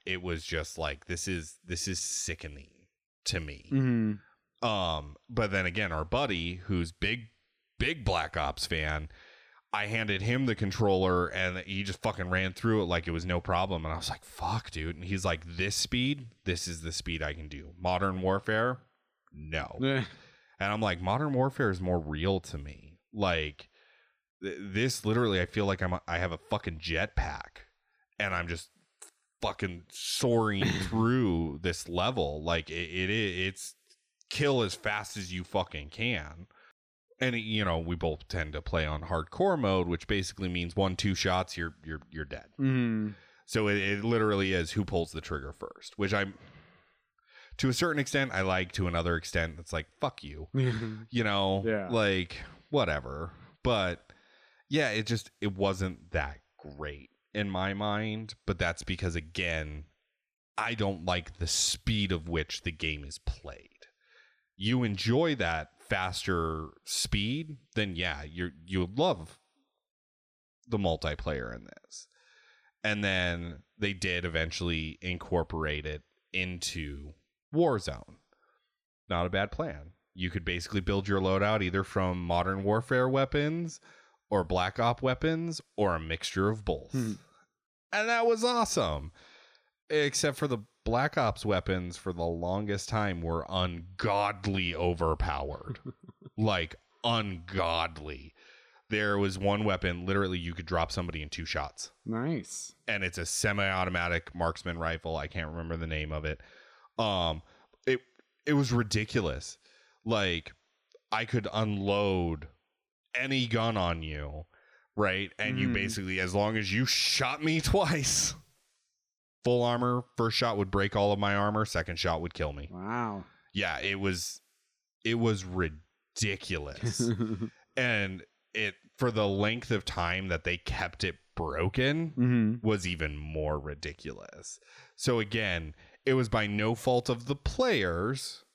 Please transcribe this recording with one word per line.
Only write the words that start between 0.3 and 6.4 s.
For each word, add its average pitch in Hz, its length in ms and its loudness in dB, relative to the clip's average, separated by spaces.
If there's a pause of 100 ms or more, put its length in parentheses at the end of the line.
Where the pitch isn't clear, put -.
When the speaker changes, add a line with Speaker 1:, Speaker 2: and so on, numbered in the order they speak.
Speaker 1:
just - 340 -4
like, 73 300 -6
"This 87 200 -4
is, 85 380 -6
this 87 220 -4
is 90 120 -4
sickening - 720 -8 (560)
to 95 140 0
me." 73 320 -10
Speaker 2:
Mm-hmm. 120 920 0
Speaker 1:
Um, 82 500 0 (140)
but 113 220 0
then 95 140 2
again, 90 260 0
our 78 140 -2
buddy, 90 500 0